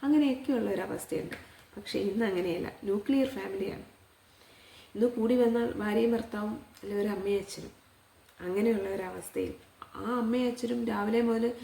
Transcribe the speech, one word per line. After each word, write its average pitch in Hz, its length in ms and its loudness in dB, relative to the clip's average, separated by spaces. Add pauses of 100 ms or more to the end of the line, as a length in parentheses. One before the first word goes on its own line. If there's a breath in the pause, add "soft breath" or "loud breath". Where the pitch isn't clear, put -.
അങ്ങനെയൊക്കെയുള്ള 277 680 4
ഒരവസ്ഥയുണ്ട്. 190 640 -4 (400 loud breath)
പക്ഷേ - 220 -6
ഇന്ന് 202 280 0
അങ്ങനെയല്ല. 185 420 0 (160)
ന്യൂക്ലിയർ 254 440 2
ഫാമിലിയാണ്. 196 580 -6 (1080 loud breath)
ഇന്ന് 208 120 4
കൂടി 240 360 2
വന്നാൽ 233 260 4 (140)
ഭാര്യയും 226 340 2
ഭർത്താവും, 214 400 -4 (240)
അല്ലെ 202 220 -6
ഒരു 214 60 0
അമ്മയും 196 360 0
അച്ഛനും, - 300 -14 (640)
അങ്ങനെയുള്ള 196 560 0
ഒരവസ്ഥയിൽ 185 560 -6 (440)
ആ - 80 -8 (140)
അമ്മയും 240 320 0
അച്ഛനും 240 300 -2 (100)
രാവിലെ 214 380 2
മുതൽ 226 160 2 (200 loud breath)